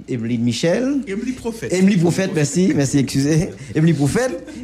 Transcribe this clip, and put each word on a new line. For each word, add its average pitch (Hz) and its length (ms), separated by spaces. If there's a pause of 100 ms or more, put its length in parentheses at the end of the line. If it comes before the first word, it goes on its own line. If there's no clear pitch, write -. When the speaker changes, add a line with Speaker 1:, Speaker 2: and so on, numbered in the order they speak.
Speaker 1:
Evelyne 117 340
Michel. 220 640
Speaker 2:
Emily 214 280
Prophète. 226 400
Speaker 1:
Emily 190 240
Prophète, 175 360
merci, 170 400
merci, 139 260
excusez. 143 500 (260)
Emily 160 160
Prophète. 170 560 (160)